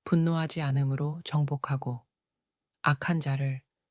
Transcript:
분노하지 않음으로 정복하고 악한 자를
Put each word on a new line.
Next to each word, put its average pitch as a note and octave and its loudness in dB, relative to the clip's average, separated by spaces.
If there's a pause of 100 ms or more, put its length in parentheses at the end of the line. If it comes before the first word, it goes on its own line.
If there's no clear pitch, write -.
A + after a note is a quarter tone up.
분노하지 E3 2
않음으로 C#3 0
정복하고 C#3 -2 (760)
악한 D#3+ 0
자를 C3+ -2 (300)